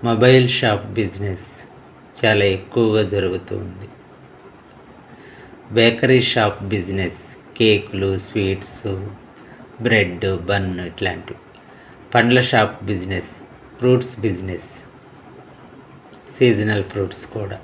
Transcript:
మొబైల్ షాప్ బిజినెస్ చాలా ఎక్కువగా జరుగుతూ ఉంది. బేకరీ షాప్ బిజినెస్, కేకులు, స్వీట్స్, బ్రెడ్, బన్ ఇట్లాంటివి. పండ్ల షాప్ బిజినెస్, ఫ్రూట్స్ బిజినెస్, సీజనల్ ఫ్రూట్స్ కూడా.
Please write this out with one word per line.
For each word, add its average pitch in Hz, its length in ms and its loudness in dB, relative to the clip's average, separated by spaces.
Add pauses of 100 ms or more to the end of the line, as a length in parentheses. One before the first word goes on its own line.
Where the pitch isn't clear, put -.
మొబైల్ 123 460 6
షాప్ 104 440 0
బిజినెస్ 98 540 -6 (680)
చాలా 104 300 2
ఎక్కువగా 107 640 0
జరుగుతూ 95 480 -4
ఉంది. 95 300 -12 (1800)
బేకరీ 117 500 4
షాప్ 110 420 0
బిజినెస్, 95 580 -4 (320)
కేకులు, 101 560 2 (100)
స్వీట్స్, 95 640 -4 (1000)
బ్రెడ్, 101 440 2 (200)
బన్ 98 340 0
ఇట్లాంటివి. 90 600 -8 (680)
పండ్ల 120 320 4
షాప్ 113 420 2
బిజినెస్, 95 480 -6 (420)
ఫ్రూట్స్ 123 460 2
బిజినెస్, 92 520 -6 (1600)
సీజనల్ 104 520 2
ఫ్రూట్స్ 95 440 -6
కూడా. 98 360 -10